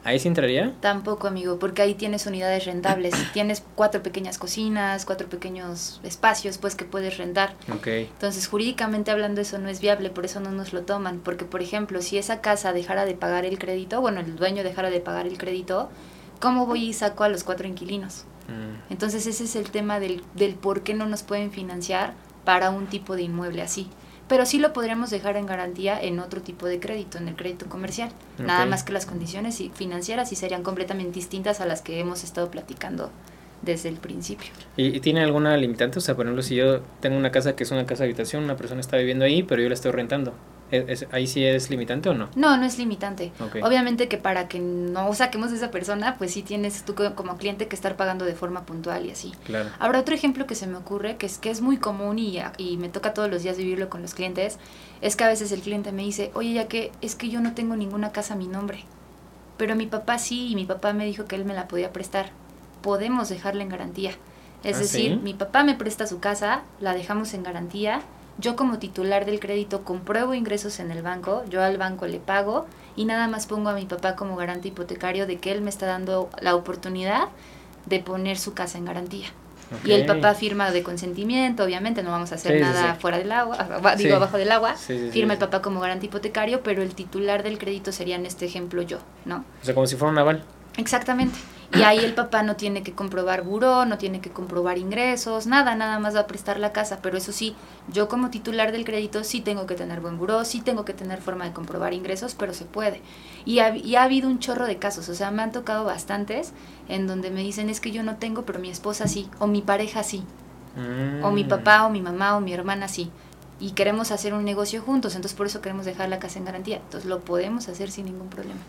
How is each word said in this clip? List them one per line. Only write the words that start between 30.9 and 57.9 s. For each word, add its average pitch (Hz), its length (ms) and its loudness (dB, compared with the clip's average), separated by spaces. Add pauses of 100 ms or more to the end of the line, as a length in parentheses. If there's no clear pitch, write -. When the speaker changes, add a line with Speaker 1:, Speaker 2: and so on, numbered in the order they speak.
Speaker 2:
distintas 190 480 -2
a 185 60 -2
las 160 160 -2
que 165 180 -6
hemos 175 240 -4
estado 175 260 -4
platicando - 600 -8 (500)
desde 165 300 -2
el 160 60 -6
principio. 175 520 -10 (280)
Speaker 1:
¿Y, 131 100 4
y 135 140 2
tiene 156 220 4
alguna 151 340 6
limitante? 123 420 2
O 175 40 0
sea, 143 140 2
por 123 80 0
ejemplo, 123 180 0
si 131 140 -2
yo 131 240 6 (200)
tengo 135 160 2
una 135 140 4
casa 135 240 4
que 131 100 -2
es 117 80 -4
una 131 120 2
casa 131 200 0
habitación, 147 400 0
una 139 120 -2
persona 127 240 -6
está 131 160 0
viviendo 127 280 4
ahí, 151 180 6
pero 127 200 2
yo 120 60 4
la 123 60 2
estoy 123 180 0
rentando. 123 400 0 (400)
¿Es, 131 300 2
es, 131 100 -10
ahí 131 140 2
sí 135 180 2
es 131 240 6
limitante 131 400 0
o 175 60 4
no? 202 200 -2
Speaker 2:
No, 285 220 8
no 254 80 4
es 247 140 0
limitante. 196 520 -4 (100)
Speaker 1:
Ok. 220 220 -6
Speaker 2:
Obviamente 240 460 4
que 208 80 -2
para 185 320 0
que 180 100 -6
no 175 540 0
saquemos 233 400 0
a - 20 -2
esa 233 160 -4
persona, 208 460 -2
pues 185 160 -4
sí 202 100 -6
tienes 202 420 -4
tú 202 100 -6
co-, 202 200 0
como 180 220 -6
cliente 202 320 -4
que 202 80 -4
estar 190 200 -4
pagando 185 280 0
de 175 100 0
forma 180 300 -6
puntual 170 400 -6
y 175 60 -6
así. - 220 -10 (120)
Speaker 1:
Claro. 110 240 -2 (100)
Speaker 2:
Ahora, 262 220 4
otro 294 140 0
ejemplo 269 320 2
que 240 80 -6
se 202 120 -6
me 185 120 -6
ocurre, 202 400 -6
que - 80 -4
es, 190 100 -8
que - 140 -4
es 220 100 -4
muy 262 160 4
común 208 420 -2
y, 202 200 -2 (180)
y 175 220 -4
me 175 100 -4
toca 190 240 -2
todos 208 180 0
los 180 120 -2
días 185 160 -2
vivirlo 185 320 -2
con 175 100 -8
los 175 140 -10
clientes, 185 440 -4 (440)
es 208 120 2
que 240 100 4
a 226 40 8
veces 214 240 2
el 196 80 -2
cliente 202 320 -4
me 196 120 -4
dice, 202 280 -4
"Oye, 233 220 -2
ya 226 140 0
que 226 220 -4 (120)
es 226 140 -6
que 240 120 -4
yo 233 140 -2
no 233 100 0
tengo 226 240 -2
ninguna 208 340 -2